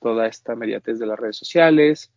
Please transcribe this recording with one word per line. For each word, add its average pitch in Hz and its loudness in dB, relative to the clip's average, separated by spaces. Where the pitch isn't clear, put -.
toda 113 -2
esta 113 -8
mediatez 113 -6
de 113 -6
las 107 -6
redes 110 -8
sociales. 151 2